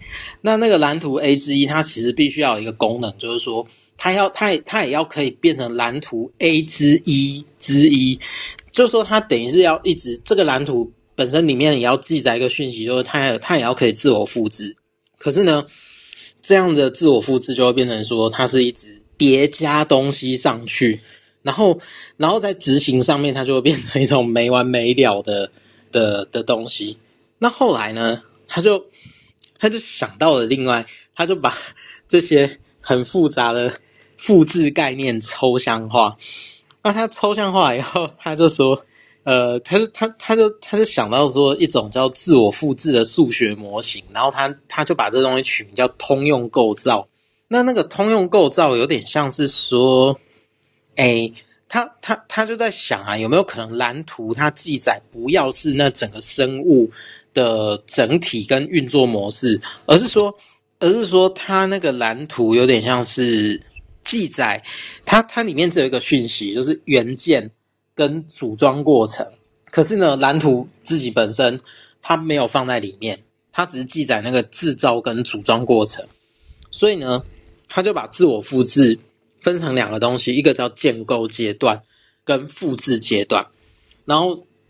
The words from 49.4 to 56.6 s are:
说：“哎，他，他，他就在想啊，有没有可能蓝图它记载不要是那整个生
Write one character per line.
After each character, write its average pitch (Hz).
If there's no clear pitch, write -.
说： 131
“哎， 117
他， 233
他， -
他 220
就 226
在 226
想 101
啊， 104
有 110
没 139
有 190
可 -
能 113
蓝 127
图 113
它 147
记 147
载 110
不 120
要 147
是 147
那 139
整 117
个 107
生 131